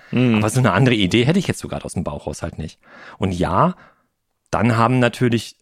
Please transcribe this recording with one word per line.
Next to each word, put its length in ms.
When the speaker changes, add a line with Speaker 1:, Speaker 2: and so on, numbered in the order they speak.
Speaker 1:
Mhm. 300
Speaker 2:
Aber 100
so 100
eine 140
andere 220
Idee 280
hätte 140
ich 100
jetzt 120
so 80
gerade 180
aus 80
dem 100
Bauch 220
raus 160
halt 160
nicht. 220
Und 120
ja, 440
dann 260
haben 220
natürlich, 640